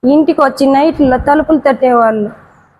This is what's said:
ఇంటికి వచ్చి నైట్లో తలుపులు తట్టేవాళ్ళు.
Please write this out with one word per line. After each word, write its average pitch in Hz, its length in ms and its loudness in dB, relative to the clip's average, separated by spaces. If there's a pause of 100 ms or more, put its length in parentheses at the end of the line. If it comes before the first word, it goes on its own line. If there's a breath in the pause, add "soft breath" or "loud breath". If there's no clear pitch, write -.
ఇంటికి 302 360 2
వచ్చి 269 260 0
నైట్లో 269 500 0
తలుపులు 294 400 0
తట్టేవాళ్ళు. 233 880 -2 (320)